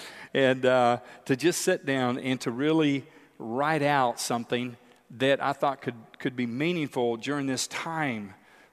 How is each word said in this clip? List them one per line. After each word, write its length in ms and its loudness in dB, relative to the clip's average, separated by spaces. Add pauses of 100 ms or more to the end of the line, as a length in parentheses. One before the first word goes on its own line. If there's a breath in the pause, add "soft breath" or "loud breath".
(360 loud breath)
and, 320 4
uh, 320 4 (260 loud breath)
to 100 0
just 280 0
sit 200 2
down 360 0
and 220 -2
to 100 -4
really 560 2 (320 loud breath)
write 420 0
out 380 2
something 580 -4 (400 soft breath)
that 240 2
I 120 0
thought 280 -2
could, 140 -6 (240)
could 160 -4
be 100 -2
meaningful 720 -2
during 300 -4
this 180 -2
time, 720 -6 (360 soft breath)